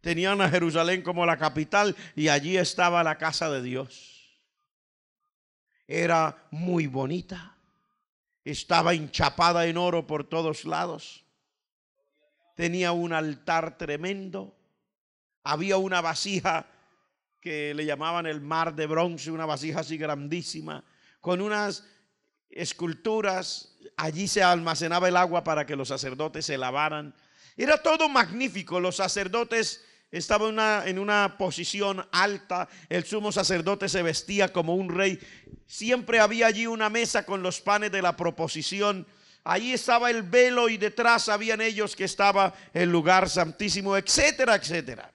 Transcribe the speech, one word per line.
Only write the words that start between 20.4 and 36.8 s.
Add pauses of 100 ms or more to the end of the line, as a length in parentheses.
con
unas (640)
esculturas. (200)
Allí
se
almacenaba
el
agua
para
que
los
sacerdotes
se
lavaran. (440)
Era
todo
magnífico.
Los
sacerdotes (260)
estaban
una,
en
una
posición
alta. (200)
El
sumo
sacerdote
se
vestía
como
un
rey. (480)
Siempre
había
allí
una